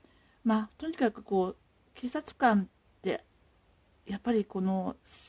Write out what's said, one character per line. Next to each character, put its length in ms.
ま 120
あ、 120
と 80
に 80
か 160
く 140
こ 220
う、 100
警 140
察 280
官 320
っ 40
て、 220
や 120
っ 20
ぱ 120
り 120
こ 160
の、 340